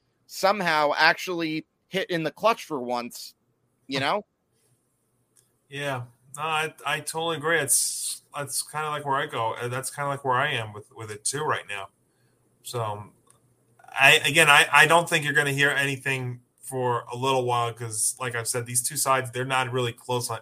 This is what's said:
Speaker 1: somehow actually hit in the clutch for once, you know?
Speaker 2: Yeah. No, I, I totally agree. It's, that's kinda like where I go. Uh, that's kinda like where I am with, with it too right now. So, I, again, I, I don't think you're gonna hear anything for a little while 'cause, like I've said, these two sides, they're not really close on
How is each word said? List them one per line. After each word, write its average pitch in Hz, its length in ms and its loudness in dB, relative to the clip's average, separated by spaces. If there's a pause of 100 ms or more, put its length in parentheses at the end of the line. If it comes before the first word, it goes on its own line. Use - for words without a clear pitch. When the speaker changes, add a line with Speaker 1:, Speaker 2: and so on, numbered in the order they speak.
(280)
Speaker 1:
somehow 170 680 2
actually 165 680 2 (220)
hit 185 220 -6
in 165 140 -2
the 151 80 -4
clutch 220 340 0
for 143 160 -6
once, 120 540 -8 (520)
you 135 120 -4
know? 165 260 0 (1400)
Speaker 2:
Yeah. 139 340 -6 (320)
No, 147 60 -12
I, 156 320 -2 (120)
I 254 140 -2
totally 160 380 -4
agree. 156 220 0
It's, - 640 -2 (120)
that's - 280 -6
kinda 151 260 -6
like 143 160 -6
where 135 100 0
I 151 120 -2
go. 120 260 -4
Uh, 123 160 -6
that's 127 220 -6
kinda 143 180 -4
like 139 160 -6
where 127 100 2
I 143 180 2
am 110 200 -6
with, 104 200 -20
with 110 180 -14
it 104 120 -14
too 147 200 -4
right 110 260 0
now. 98 200 -10 (720)
So, 104 400 -6 (840)
I, 143 380 6
again, 151 240 6
I, 151 240 8
I 151 140 10
don't 165 200 6
think 160 160 0
you're 147 100 -2
gonna 143 200 2
hear 143 160 2
anything 131 720 -2 (180)
for 127 540 -2
a - 20 -8
little 131 300 0
while 120 260 0
'cause, 113 480 -4
like 123 160 -6
I've 117 120 -4
said, 120 180 -4
these 120 160 -4
two 147 160 -6
sides, 131 340 0
they're 123 140 -4
not 131 260 0
really 123 220 -2
close 123 360 -6
on 110 120 -8